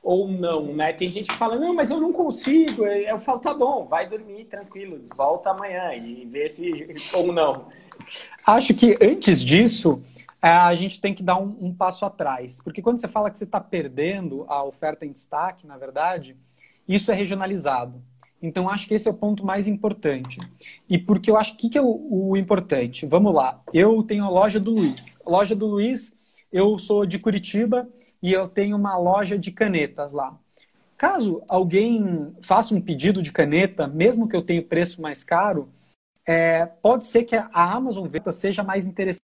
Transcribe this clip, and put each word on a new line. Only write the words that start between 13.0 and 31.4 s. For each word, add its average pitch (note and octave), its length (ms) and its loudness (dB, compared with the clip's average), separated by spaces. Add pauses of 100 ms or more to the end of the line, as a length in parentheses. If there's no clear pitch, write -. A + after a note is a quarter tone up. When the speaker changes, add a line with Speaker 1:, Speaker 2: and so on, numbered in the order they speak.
Speaker 2:
você G#3 80 -10
fala G#3 220 -2
que G#3 60 -18
você G#3 100 -10
tá G3+ 140 -4
perdendo D3+ 880 -6
a C#3+ 140 -4
oferta D3+ 420 -8
em C#3+ 80 -12
destaque, D#3+ 540 -8
na C#3+ 100 -20
verdade, C3+ 600 -6 (520)
isso G3+ 220 0
é G#3 40 4
regionalizado. F3 840 -4 (460)
Então, F3+ 220 -2
acho G3+ 180 -4
que - 60 -2
esse G#3+ 160 0
é - 20 2
o - 40 -4
ponto G#3 280 -2
mais G3 240 -2
importante. D#3 720 -4 (480)
E F3 120 2
porque G3+ 320 2
eu G#3+ 80 8
acho G#3+ 180 -2
que, A#3 140 -4
que D4 80 0
é - 20 4
o, A3+ 500 0
o G3 60 2
importante? E3 680 -2
Vamos F#3 260 4
lá. C3 300 0 (100)
Eu G#3+ 300 6
tenho G#3+ 200 -2
a G3+ 60 -2
loja G3 320 2
do G3 100 -2
Luiz. F3+ 540 -2
A F3 60 -6
loja G3 260 2
do G3+ 80 -4
Luiz, G#3+ 480 -2 (400)
eu G3 260 2
sou G#3 280 0
de F#3 120 -4
Curitiba A3 680 -2 (340)
e F3+ 80 -2
eu F#3 160 2
tenho G3+ 300 -2
uma G3+ 220 0
loja F#3+ 400 2
de F3+ 120 -8
canetas D3+ 640 -2
lá. C#3 260 -8 (560)
Caso C#4 540 0